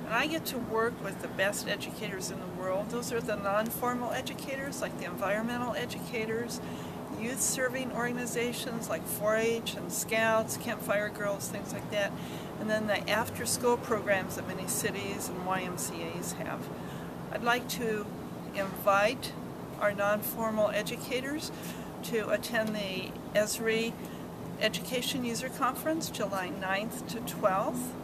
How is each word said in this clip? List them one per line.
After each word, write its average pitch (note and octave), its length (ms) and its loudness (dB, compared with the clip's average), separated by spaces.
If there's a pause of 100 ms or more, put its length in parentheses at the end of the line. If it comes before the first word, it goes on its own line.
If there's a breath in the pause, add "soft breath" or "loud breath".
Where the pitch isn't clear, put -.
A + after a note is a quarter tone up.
and G#3+ 100 -2
I B3+ 140 4
get D#4 200 0
to C4 100 -2
work A3+ 440 0
with F#3+ 200 -4
the E3+ 80 -4
best G3 400 0
educators G3 600 -4
in F#3 120 -6
the F3+ 200 -6
world. F#3+ 280 0
Those A#3 240 -2
are A#3 80 0
the G#3 160 0
non-formal A3+ 760 2
educators, C4+ 680 -4
like E3+ 180 -4
the - 60 -4
environmental A3 720 0
educators, A#3 840 -2 (640 loud breath)
youth A#3+ 180 -2
serving B3+ 540 2
organizations A#3+ 960 0
like E3 160 -2
four G#3+ 320 4
H A#3 380 2
and - 180 -4
Scouts, A3 640 4
Campfire G#3 500 0
Girls, G3+ 400 -2
things G3 240 -6
like - 200 -6
that, G3+ 200 2 (480 loud breath)
and G#3+ 100 0
then G#3+ 180 4
the F#3 220 2
after-school A#3 680 4
programs G3 580 2
that F#3 100 -4
many F3+ 220 -4
cities G3 600 -2
and F3+ 160 -4
Y F#3 160 2
M F3+ 160 -4
C - 160 -4 (260)
As F3 140 -4
have. - 340 -4 (640 loud breath)
I'd G#3+ 120 -4
like B3 260 2
to G#3+ 360 0 (480)
invite G3+ 800 4 (480)
our G#3 140 4
non-formal G#3 800 4
educators B3+ 800 -2 (540 loud breath)
to A3 260 0
attend A3 460 2
the F#3 360 -2 (220)
Esri A3+ 600 4 (680 loud breath)
Education B3 640 0
User A#3 240 -2
Conference, D4 600 0
July G3 380 -2
ninth F#3+ 600 0
to - 140 -4
twelfth G#3+ 680 2 (120)